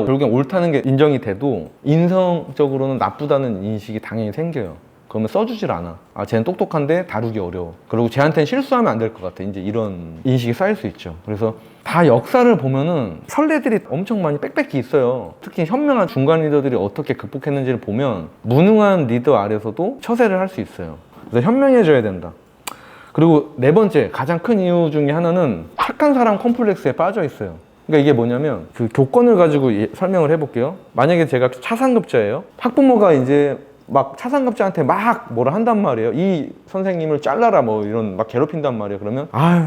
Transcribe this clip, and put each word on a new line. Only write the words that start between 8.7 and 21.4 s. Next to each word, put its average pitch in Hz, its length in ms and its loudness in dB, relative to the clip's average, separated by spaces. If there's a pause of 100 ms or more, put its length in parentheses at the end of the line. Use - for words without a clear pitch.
안 113 80 -2
될 113 140 -2
것 - 100 -18
같아." 92 200 -10
이제 98 160 -8
이런 92 640 -6
인식이 123 300 0
쌓일 196 240 0
수 - 100 -8
있죠. 87 280 -12 (100)
그래서 107 300 -4 (280)
다 170 240 4
역사를 233 500 4
보면은 135 600 -2 (100)
선례들이 285 520 0 (100)
엄청 196 320 -4
많이 147 160 -2
빽빽히 - 400 -4
있어요. 123 640 -2
특히 - 240 -4
현명한 247 420 0
중간 156 360 2
리더들이 143 340 0
어떻게 101 360 -4
극복했는지를 131 680 -4
보면 104 480 -4 (140)
무능한 185 640 4
리더 120 280 2
아래서도 107 680 -2
처세를 226 380 0
할 190 80 -2
수 185 140 -8
있어요. 85 360 -12 (320)
그래서 120 160 2